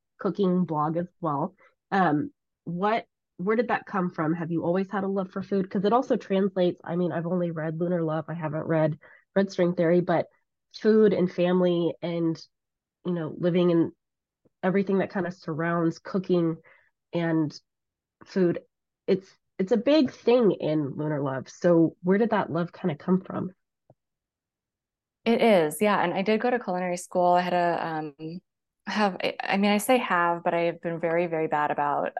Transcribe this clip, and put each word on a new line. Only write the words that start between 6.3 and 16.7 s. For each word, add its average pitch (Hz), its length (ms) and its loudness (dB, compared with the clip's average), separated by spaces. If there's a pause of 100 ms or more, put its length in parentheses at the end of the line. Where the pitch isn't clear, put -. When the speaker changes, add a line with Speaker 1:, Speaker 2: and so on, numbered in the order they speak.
Speaker 1:
I 170 140 -6
mean, 175 160 0
I've 165 120 -4
only 175 260 -2
read 160 280 -6
Lunar 175 240 -2
Love. 156 240 -4
I 156 60 -8
haven't 156 340 -6
read 156 320 0 (340)
Red 196 160 2
String 175 260 0
Theory, 175 260 4
but 175 260 0 (460)
food 214 400 4
and 180 180 0
family 175 680 2
and, 165 360 -2 (680)
you 180 80 -2
know, 165 240 -4
living 175 320 2
in 170 240 2 (680)
everything 196 360 0
that 180 140 -2
kind 180 160 -4
of 180 60 -8
surrounds 165 640 -4
cooking 175 580 -2 (560)